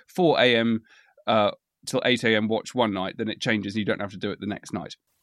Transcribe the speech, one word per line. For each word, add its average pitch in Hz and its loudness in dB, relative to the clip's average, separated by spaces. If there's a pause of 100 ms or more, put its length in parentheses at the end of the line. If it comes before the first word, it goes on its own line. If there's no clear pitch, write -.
four 165 2
A 123 6
M, 113 2 (440)
uh, 107 2 (340)
till - -2
eight 123 2
A 113 4
M 107 0
watch 110 -4
one 113 2
night, 95 -6
then 110 -4
it - -8
changes 101 -2
and 110 -2
you 101 -2
don't - -2
have 101 -6
to 101 -16
do 101 -6
it - -8
the 98 -8
next - -10
night. 95 -10 (280)